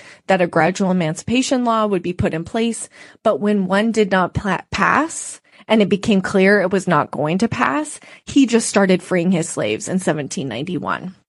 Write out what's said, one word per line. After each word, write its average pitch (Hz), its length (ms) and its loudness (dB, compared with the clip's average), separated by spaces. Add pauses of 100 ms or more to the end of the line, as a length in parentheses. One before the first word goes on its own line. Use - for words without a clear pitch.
(280)
that 190 120 2
a 175 80 2
gradual 185 440 0
emancipation 226 760 0
law 220 200 0
would 196 160 -2
be 175 120 -4
put 180 200 -2
in 165 120 -6
place, 226 420 -4 (360)
but 202 180 2
when 208 260 0
one 208 240 2
did 214 180 2
not 185 240 2
pla-, 185 280 -4 (100)
pass, 214 720 -2 (260)
and 220 140 4
it 185 80 2
became 190 320 2
clear 196 400 4
it 180 100 0
was 190 160 -2
not 151 240 2
going 156 280 -2
to 226 100 0
pass, 277 500 -2 (260)
he 277 200 4
just 226 240 0
started 190 340 2
freeing 185 300 0
his 165 160 -2
slaves 107 400 -4
in 185 100 -2
seventeen 151 480 -4
ninety-one. 131 640 -6 (160)